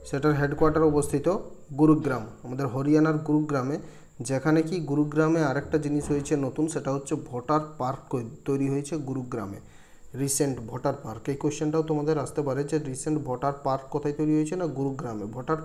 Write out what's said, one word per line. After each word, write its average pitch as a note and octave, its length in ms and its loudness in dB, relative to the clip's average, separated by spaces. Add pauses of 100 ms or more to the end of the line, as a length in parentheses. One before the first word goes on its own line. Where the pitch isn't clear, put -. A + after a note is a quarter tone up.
সেটার D3 300 2
হেডকোয়ার্টার D3 480 4
অবস্থিত D3 540 4 (420)
গুরুগ্রাম, C3+ 480 6 (160)
আমাদের B2+ 240 -4
হরিয়ানার D3+ 520 4
গুরুগ্রামে, D3+ 600 0 (420)
যেখানে C3+ 420 2
কি E3 180 -2
গুরুগ্রামে D3+ 600 2
আরেকটা C#3 360 0
জিনিস D3 300 0
হয়েছে D3 280 0
নতুন, C#3 320 0
সেটা C3+ 240 -2
হচ্ছে C#3 220 -2
ভোটার D3+ 460 -2 (180)
পার্ক B2 200 -4 (120)
কই-, A#2+ 340 -6
তৈরি C#3 240 0
হয়েছে C#3+ 280 -2
গুরুগ্রামে, B2+ 640 -6 (600)
রিসেন্ট C3+ 420 0
ভোটার B2+ 420 -4
পার্ক। A2 260 -8
এই C#3 80 -2
কোশ্চেনটাও D3+ 460 0
তোমাদের D3+ 360 0
আসতে C#3 240 -4
পারে C#3 220 0
যে D3+ 140 0
রিসেন্ট C#3+ 400 -4
ভোটার B2+ 340 -2 (120)
পার্ক C#3+ 260 0
কোথায় D3 240 -2
তৈরি D3+ 200 0
হয়েছে? D#3 220 0
না, F3+ 100 -2
গুরুগ্রামে। C3 580 -4
ভোটার B2+ 400 -4